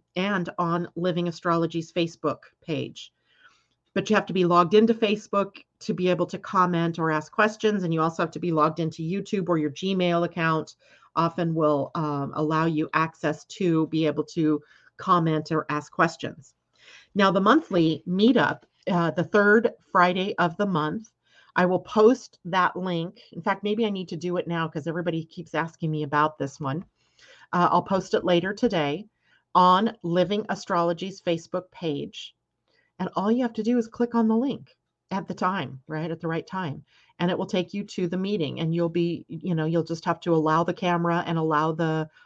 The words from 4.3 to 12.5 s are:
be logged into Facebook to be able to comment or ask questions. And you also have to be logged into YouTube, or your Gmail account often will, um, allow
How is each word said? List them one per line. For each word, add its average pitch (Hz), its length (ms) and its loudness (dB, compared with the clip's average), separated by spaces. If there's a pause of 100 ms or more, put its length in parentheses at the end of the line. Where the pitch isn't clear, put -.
be 185 120 2
logged 175 300 4
into 220 200 6
Facebook 202 640 -2 (220)
to - 120 -6
be 180 160 -2
able 175 180 0
to 180 120 -8
comment 170 600 0
or 160 120 0
ask 156 220 -2
questions. 214 500 0
And 165 100 -2
you 160 80 0
also 165 220 0
have 165 80 -2
to - 80 -12
be 170 140 -2
logged 156 280 2
into 160 220 -4
YouTube, 190 460 -4
or 170 100 2
your 151 120 0
Gmail 180 540 0
account 160 520 -2 (380)
often 170 400 0
will, 151 400 2
um, 143 400 -4
allow 156 300 0